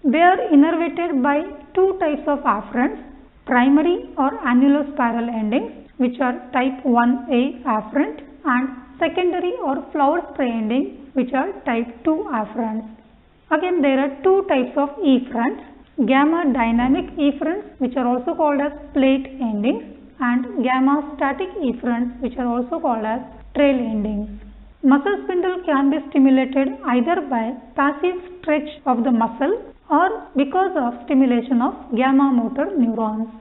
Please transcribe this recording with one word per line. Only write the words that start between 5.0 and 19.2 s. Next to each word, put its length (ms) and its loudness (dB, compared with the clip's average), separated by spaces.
endings, 440 -2
which 240 -2
are 180 -2
type 320 -2
one 440 2
A 380 0
afferent, 540 -2
and 240 0
secondary 640 0
or 300 -4
flower 300 2
spray 200 -2
ending, 640 -4
which 200 -2
are 180 -2
type 400 -4
two 260 0
afferents. 560 -4
Again, 300 0
there 180 4
are 240 -2
two 260 6
types 260 0
of 140 0
efferents, 580 0
gamma 440 4
dynamic 540 2
efferents, 500 0
which 180 -2
are 120 0
also 260 0
called 260 2
as 140 -2
plate 340 2